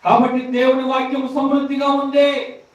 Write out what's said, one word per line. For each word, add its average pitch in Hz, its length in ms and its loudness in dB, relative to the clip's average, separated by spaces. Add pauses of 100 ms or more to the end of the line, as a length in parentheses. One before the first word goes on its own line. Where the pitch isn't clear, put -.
కాబట్టి 247 440 2
దేవుని 254 360 2
వాక్యం 262 520 -4
సమృద్ధిగా 277 520 -2
ఉంది. 277 720 0 (160)